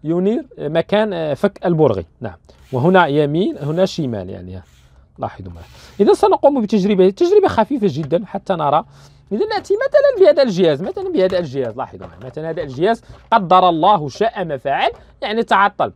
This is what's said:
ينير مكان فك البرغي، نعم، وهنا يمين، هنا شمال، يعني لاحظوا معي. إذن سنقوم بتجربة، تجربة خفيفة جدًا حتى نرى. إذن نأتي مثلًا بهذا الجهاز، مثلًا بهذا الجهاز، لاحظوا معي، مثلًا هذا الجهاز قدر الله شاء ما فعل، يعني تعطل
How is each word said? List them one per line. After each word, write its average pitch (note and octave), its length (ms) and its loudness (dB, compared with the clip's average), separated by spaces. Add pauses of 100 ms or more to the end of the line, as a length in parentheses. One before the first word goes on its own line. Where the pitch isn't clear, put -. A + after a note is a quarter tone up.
ينير F#3 420 -2 (120)
مكان E3 760 -2
فك - 320 -4
البرغي، D3 400 2 (160)
نعم، - 160 -12 (340)
وهنا E3+ 360 4
يمين، D3+ 500 0
هنا D#3 280 -2
شمال، A#2 440 -6
يعني F#2 320 -14 (560)
لاحظوا F#2+ 340 -10
معي. E2 140 -20 (340)
إذن A3+ 140 6
سنقوم A3+ 480 2
بتجربة، F#3+ 480 2
تجربة F4+ 380 2
خفيفة A3 420 0
جدًا D3+ 360 -4
حتى - 280 -6
نرى. D3+ 320 0 (460)
إذن C#4+ 180 -4
نأتي G4 240 -4
مثلًا C5 520 2
بهذا D4 180 6
الجهاز، E3+ 380 2
مثلًا F#4 280 -8
بهذا F#3 300 0
الجهاز، B2+ 380 -6
لاحظوا F#2 300 -12
معي، E2+ 180 -20
مثلًا D#3 240 -10
هذا E3 120 -8
الجهاز D#3 400 -2 (300)
قدر F#3 380 2
الله E3 400 0
شاء G#3 360 -4
ما D3 120 -8
فعل، D#3 340 -2 (300)
يعني A3 220 -4
تعطل G3 520 0